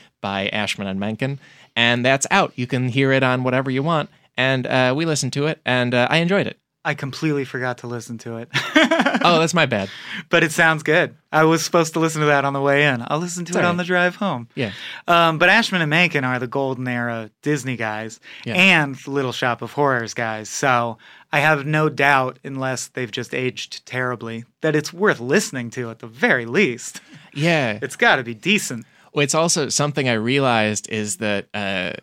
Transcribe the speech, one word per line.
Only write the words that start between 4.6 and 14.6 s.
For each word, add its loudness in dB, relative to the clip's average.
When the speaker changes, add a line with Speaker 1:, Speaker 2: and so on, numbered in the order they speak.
Speaker 1:
uh, 2
we -2
listened -2
to -2
it, -4
and, 2
uh, 4
I 2
enjoyed 2
it. -10
Speaker 2:
I -2
completely -2
forgot -6
to -14
listen -10
to -10
it. -12
<laughs> -2
Speaker 1:
Oh, 4
that's 0
my 2
bad. -2
Speaker 2:
But 4
it 0
sounds 4
good. 2
I 6
was 4
supposed 2
to -2
listen 0
to 2
that 4
on -2
the -2
way 4
in. 0
I'll -2
listen -6
to -16
Speaker 1:
It's -2
Speaker 2:
it 2
Speaker 1:
all 4
Speaker 2:
on 0
Speaker 1:
right. -2
Speaker 2:
the -6
drive 2
home. -4
Speaker 1:
Yeah. -4